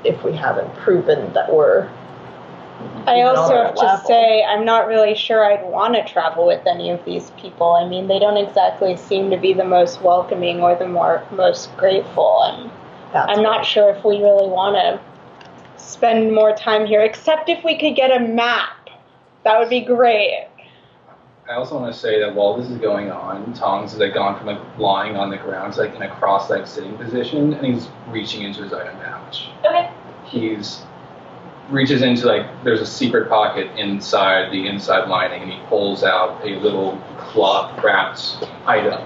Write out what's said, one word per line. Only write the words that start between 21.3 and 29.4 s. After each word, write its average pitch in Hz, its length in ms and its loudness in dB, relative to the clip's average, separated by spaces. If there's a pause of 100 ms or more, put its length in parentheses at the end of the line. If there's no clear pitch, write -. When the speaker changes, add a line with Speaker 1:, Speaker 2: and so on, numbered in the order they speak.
Speaker 3:
I 120 40 -8
also 127 260 -6
wanna 120 140 -8
say 107 260 0
that 104 160 -2
while 101 220 2
this 123 120 -8
is 120 100 -8
going 101 320 -2
on, 98 420 -10
Tongs - 380 -4
has, 107 100 -14
like, 101 140 -2
gone 98 220 -2
from, 104 100 -12
like, 101 120 -8 (200)
lying 98 360 -2
on 98 140 -4
the 98 80 -8
ground 101 380 -10
to, 92 60 -2
like, 87 140 -4
in - 60 -12
a - 80 -10
cross-legged 98 580 -2
sitting - 300 -12
position, 123 560 -2
and 143 120 -6
he's 117 220 -2 (220)
reaching 110 340 -8
into 101 200 -12
his 98 100 -10
item - 240 -12
pouch. - 500 -14 (160)